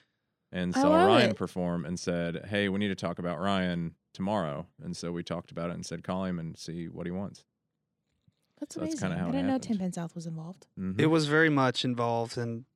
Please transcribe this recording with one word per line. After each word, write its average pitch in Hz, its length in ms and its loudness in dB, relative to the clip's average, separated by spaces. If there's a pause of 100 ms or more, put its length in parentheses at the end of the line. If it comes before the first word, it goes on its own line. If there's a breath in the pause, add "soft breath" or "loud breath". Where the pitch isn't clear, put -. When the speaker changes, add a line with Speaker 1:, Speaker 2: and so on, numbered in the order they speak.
(520)
Speaker 1:
and 90 240 -2
Speaker 2:
I 254 60 2
Speaker 1:
saw 285 80 6
Speaker 2:
love 330 180 8
Speaker 1:
Ryan 117 240 6
Speaker 2:
it. 202 60 -4
Speaker 1:
perform 87 480 -2
and 87 140 -4
said, 85 500 -2
"Hey, 101 200 2
we 95 100 0
need 104 100 0
to 92 60 -2
talk 87 240 -4
about 87 200 -4
Ryan 90 560 0 (180)
tomorrow." 90 540 -2 (160)
And 85 120 -8
so 85 160 -6
we 87 120 -6
talked - 280 -8
about 85 180 -6
it 87 40 -6
and 87 120 -10
said, 82 180 -10
"Call 95 220 -2
him 90 140 -2
and 82 180 -8
see 82 300 -8
what 85 200 -10
he 87 40 -4
wants." 95 340 -8 (1120)
Speaker 2:
That's - 160 -12
Speaker 1:
So - 60 -8
that's 320 120 -2
Speaker 2:
amazing. 247 160 -2
Speaker 1:
kinda 175 100 -2
how 180 60 -2
Speaker 2:
I - 40 0
Speaker 1:
it - 40 0
Speaker 2:
didn't 269 140 0
know 262 60 2
Speaker 1:
happened. 262 140 0
Speaker 2:
Tin 226 120 0
Pan 185 140 -2
South 170 220 -8
was 170 120 -10
involved. 160 400 -10 (120)
Speaker 1:
Mm-hmm. 92 220 -2
Speaker 3:
It 156 60 6
was 156 200 6
very 156 220 6
much 135 340 4
involved, 117 540 0
and 117 260 -4 (120)